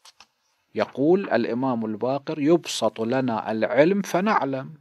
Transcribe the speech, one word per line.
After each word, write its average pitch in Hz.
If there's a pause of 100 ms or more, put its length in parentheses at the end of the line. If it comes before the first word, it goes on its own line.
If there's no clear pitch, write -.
(760)
يقول 156
الإمام 117
الباقر: 127
"يبسط 143
لنا 120
العلم 139
فنعلم 156